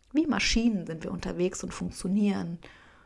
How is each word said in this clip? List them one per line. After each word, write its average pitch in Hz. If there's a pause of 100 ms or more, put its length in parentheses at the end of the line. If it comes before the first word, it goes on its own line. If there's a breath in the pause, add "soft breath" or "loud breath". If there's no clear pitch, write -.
(120)
Wie 311
Maschinen 226
sind 160
wir 180
unterwegs 180
und 180
funktionieren 190 (480 loud breath)